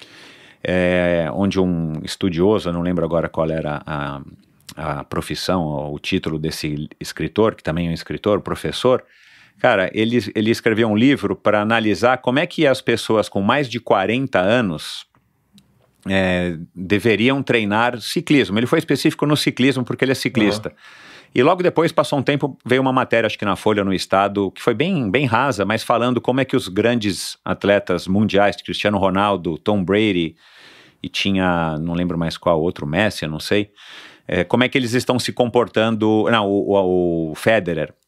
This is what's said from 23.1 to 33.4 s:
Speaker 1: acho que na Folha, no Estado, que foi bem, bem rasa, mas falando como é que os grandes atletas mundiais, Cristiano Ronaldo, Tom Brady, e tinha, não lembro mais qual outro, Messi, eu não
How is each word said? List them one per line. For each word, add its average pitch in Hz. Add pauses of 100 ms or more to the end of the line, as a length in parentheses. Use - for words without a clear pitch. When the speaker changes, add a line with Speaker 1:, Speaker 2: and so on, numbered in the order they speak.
Speaker 1:
acho 104
que -
na 98
Folha, 104
no 98
Estado, 98
que -
foi 120
bem, 127
bem 131
rasa, 113
mas 110
falando 120
como 127
é 135
que 127
os 127
grandes 107
atletas 98
mundiais, 98
Cristiano 101
Ronaldo, 92
Tom 104
Brady, 92 (680)
e -
tinha, 87
não 85
lembro 87
mais 82
qual 85
outro, 78
Messi, 90
eu 76
não 80